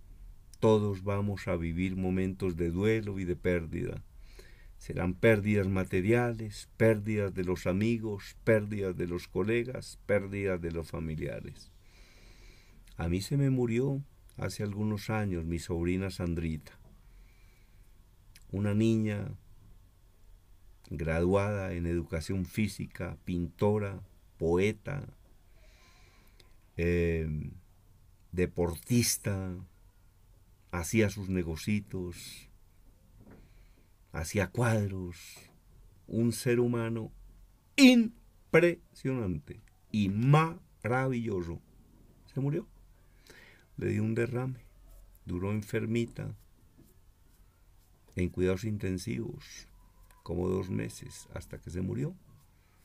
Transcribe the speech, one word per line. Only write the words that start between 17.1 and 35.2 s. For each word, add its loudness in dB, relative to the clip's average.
una 0
niña 2
graduada 2
en -2
educación -2
física, -4
pintora, 0
poeta, 0
eh, 2
deportista, 0
hacía 2
sus -6
negocitos, -4
hacía -2
cuadros, 0